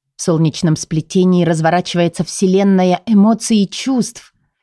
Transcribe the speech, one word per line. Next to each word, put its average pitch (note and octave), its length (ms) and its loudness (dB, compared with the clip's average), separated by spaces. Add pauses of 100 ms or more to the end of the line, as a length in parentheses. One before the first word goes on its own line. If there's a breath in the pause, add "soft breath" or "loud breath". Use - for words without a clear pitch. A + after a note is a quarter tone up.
(160)
В - 60 -16
солнечном D#3+ 540 0
сплетении F3+ 680 0
разворачивается E3+ 800 -2
вселенная F#3 840 0
эмоций A3 520 2
и G3 120 0
чувств, - 640 -6 (300)